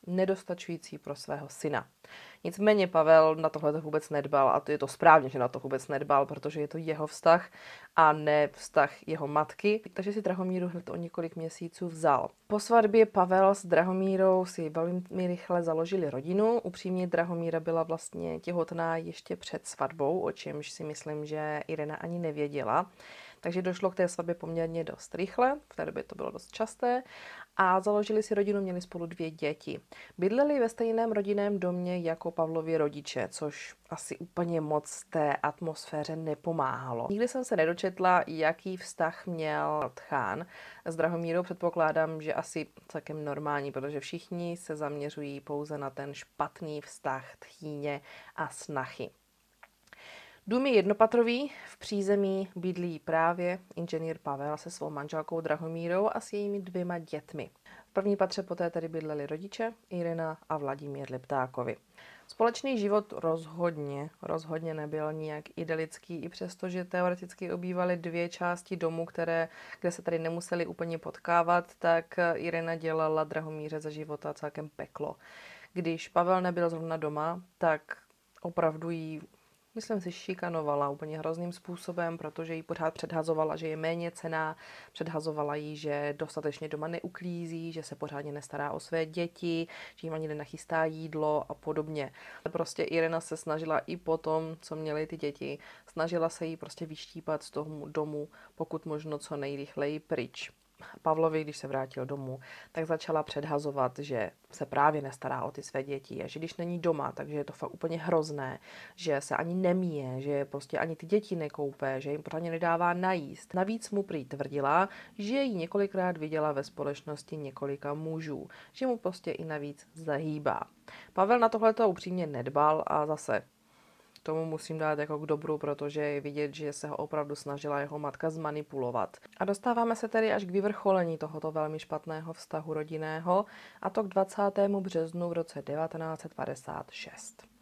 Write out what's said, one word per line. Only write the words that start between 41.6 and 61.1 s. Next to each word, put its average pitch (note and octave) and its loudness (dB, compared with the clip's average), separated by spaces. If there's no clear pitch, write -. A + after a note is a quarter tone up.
že D3+ -4
asi - -4
celkem D3+ -8
normální, C#3+ -2
protože C#3+ -6
všichni F3 -6
se D#3+ -8
zaměřují D3 -6
pouze D3 -6
na C#3 -6
ten C#3 -8
špatný D3+ -6
vztah - -8
tchýně D3 -6
a D3+ -4
snachy. - -6
Dům B3+ 2
je C4+ 4
jednopatrový, A3+ 6
v - -20
přízemí G3 0
bydlí F3 -2
právě F3 2
inženýr D#3+ -4
Pavel D3 -4
se F3 -12
svou D3+ -8
manželkou D3+ -4
Drahomírou E3 0
a - -4
s - -8
jejími G3+ -2
dvěma F3+ -4
dětmi. D#3 -8
V - -20
prvním G3+ 2
patře F#3+ 2
poté F3 -2
tedy E3 -4
bydleli D3+ -4
rodiče, G3 -4
Irena E3 -2
a D#3 0
Vladimír C#3 -6